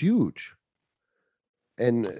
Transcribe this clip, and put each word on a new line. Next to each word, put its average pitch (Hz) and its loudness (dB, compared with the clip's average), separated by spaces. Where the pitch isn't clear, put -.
huge. 180 0
And 117 2